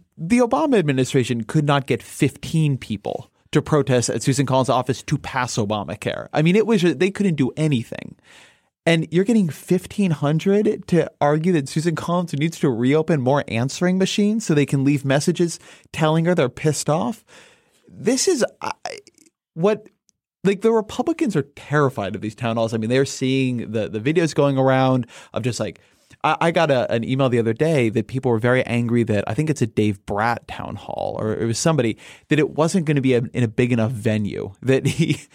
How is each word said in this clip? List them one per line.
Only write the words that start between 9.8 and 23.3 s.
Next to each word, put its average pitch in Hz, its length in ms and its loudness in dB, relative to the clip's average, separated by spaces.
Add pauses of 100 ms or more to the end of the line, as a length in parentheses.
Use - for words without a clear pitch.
hundred 160 800 0
to 160 300 2
argue 156 340 2
that 143 140 0
Susan 160 280 -2
Collins 170 380 -4
needs 156 260 -4
to 147 100 2
reopen 143 500 2
more 135 280 2
answering 139 500 -2
machines 208 480 0
so 170 80 0
they 147 140 4
can 135 160 0
leave 139 200 2
messages 160 560 0 (320)
telling 160 340 2
her 180 100 2
they're 139 140 2
pissed - 380 -2
off. 190 380 -2 (600)
This 220 400 -2
is, 285 180 0 (160)
I, - 120 -6 (840)
what, 208 320 0 (560)
like, 196 180 0
the 226 100 4
Republicans 226 640 -2
are 143 200 0
terrified 127 580 0
of 98 80 -10
these 107 140 -6
town 117 220 -4
halls. 113 180 0
I - 20 -2
mean, 110 140 -2
they're 135 140 2
seeing 131 680 -2